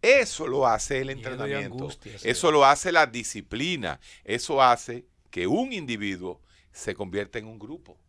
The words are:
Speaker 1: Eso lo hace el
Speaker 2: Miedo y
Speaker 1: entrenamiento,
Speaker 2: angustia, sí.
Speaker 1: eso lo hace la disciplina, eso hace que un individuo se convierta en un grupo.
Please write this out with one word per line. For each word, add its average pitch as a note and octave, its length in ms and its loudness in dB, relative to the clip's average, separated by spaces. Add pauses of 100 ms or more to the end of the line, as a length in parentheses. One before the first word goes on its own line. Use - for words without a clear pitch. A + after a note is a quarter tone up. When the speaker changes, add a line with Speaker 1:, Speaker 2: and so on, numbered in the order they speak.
Speaker 1:
Eso A#3 440 4
lo C3 220 2
hace A2+ 320 0
el C3+ 80 -4
Speaker 2:
Miedo C3+ 120 -10
y A2+ 40 -16
Speaker 1:
entrenamiento, C3 520 -8
Speaker 2:
angustia, B2+ 440 -14
sí. - 100 -4
Speaker 1:
eso D#3 220 2
lo D3 140 8
hace D3 260 4
la D#3+ 140 4
disciplina, A#2 960 -6 (240)
eso C3+ 360 0
hace B2 440 4 (260)
que F2+ 160 -4
un A#3+ 240 0
individuo G#2 720 -8 (320)
se - 200 -8
convierta G2 460 -8
en G#2+ 60 -14
un A2 120 -18
grupo. G#2+ 400 -18 (120)